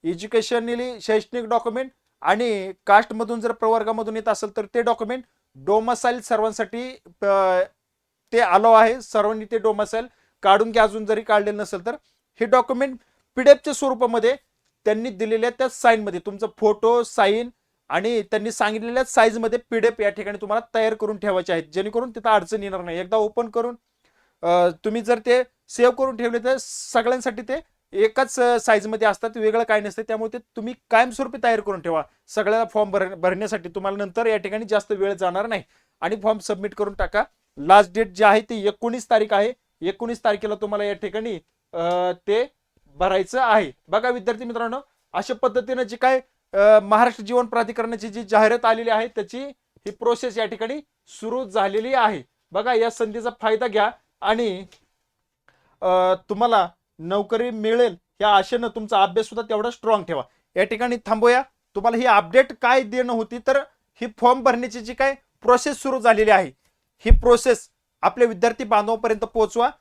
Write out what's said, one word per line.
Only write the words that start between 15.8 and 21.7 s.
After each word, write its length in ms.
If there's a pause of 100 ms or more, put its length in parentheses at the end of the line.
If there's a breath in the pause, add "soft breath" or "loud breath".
तुमचा 200 (100)
फोटो, 460
साईन 480 (380)
आणि 340
त्यांनी 300
सांगितलेल्या 520
साईजमध्ये 540 (120)
पीडीएफ 300
या 100
ठिकाणी 300
तुम्हाला 340
तयार 200
करून 220
ठेवायचे 360
आहेत, 120
जेणेकरून 460